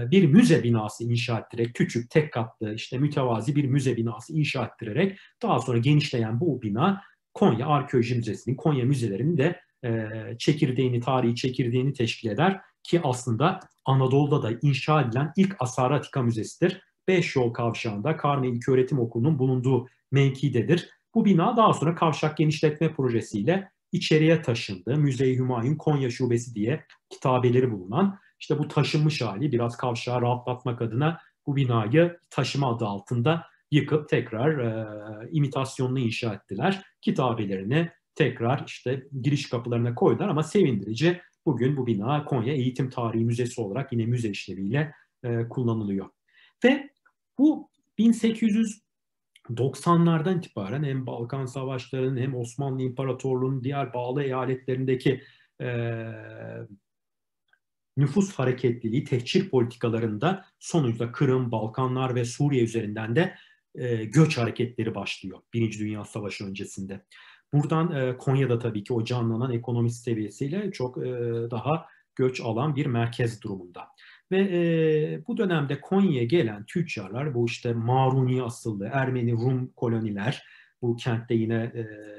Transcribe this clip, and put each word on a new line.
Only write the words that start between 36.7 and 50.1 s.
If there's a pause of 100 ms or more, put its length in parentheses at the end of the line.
Kitabelerini (240)
tekrar
işte (140)
giriş
kapılarına
koydular
ama
sevindirici (260)
bugün
bu
bina
Konya
Eğitim
Tarihi
Müzesi
olarak
yine
müze
işleviyle, (320)
e,
kullanılıyor. (580)
Ve (480)
bu (300)
bin
sekiz
yüz (760)
doksanlardan